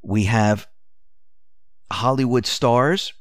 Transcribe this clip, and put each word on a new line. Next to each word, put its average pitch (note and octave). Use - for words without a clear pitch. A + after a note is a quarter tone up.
we G2+
have G#2+
Hollywood B2+
stars C3